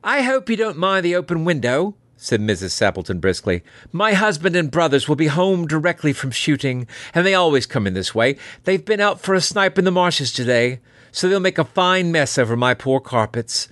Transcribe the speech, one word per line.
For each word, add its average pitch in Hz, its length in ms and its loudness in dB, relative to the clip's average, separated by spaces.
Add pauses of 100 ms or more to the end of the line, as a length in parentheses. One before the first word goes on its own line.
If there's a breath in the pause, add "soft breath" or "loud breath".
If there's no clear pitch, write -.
"I 269 180 0
hope 262 280 0
you 226 60 2
don't 208 220 -2
mind 190 280 0
the 175 100 0
open 170 280 -2
window," 160 520 0 (220)
said - 220 -2
Missus 95 340 -2
Sappleton 92 460 -2
briskly. 90 440 -2 (280 loud breath)
"My 208 220 0
husband 185 420 0
and 165 140 0
brothers 143 380 2
will 147 80 2
be 151 120 0
home 175 380 0
directly 156 480 0
from 131 180 -6
shooting, 131 560 -2 (280 loud breath)
and 175 100 2
they 190 80 4
always 160 320 2
come 104 220 -2
in 92 60 -2
this 95 200 -4
way. 123 240 2 (260 loud breath)
They've 185 200 0
been 208 180 0
out 202 200 0
for 190 120 0
a 185 80 2
snipe 190 380 0
in 180 60 2
the 185 60 4
marshes 175 400 0
today, 123 480 0 (320 soft breath)
so - 160 -2
they'll 196 120 2
make 185 180 0
a 165 80 2
fine 180 460 0
mess 147 260 0
over 117 180 2
my 123 200 2
poor 131 260 -2
carpets. - 720 -4